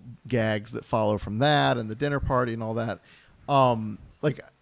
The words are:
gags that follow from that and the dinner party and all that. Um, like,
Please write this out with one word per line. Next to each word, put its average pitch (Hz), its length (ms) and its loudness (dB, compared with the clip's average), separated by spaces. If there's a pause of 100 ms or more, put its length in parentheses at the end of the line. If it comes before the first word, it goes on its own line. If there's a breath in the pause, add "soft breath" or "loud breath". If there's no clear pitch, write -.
(280)
gags 110 440 -2
that 113 120 -10
follow 107 340 0
from 101 220 -6
that 139 360 2
and 113 140 -6
the 110 40 -6
dinner 143 260 -2
party 123 340 0
and 113 80 -6
all 113 120 -4
that. 113 260 -4 (480 soft breath)
Um, 120 500 4 (240)
like, 147 180 0 (220)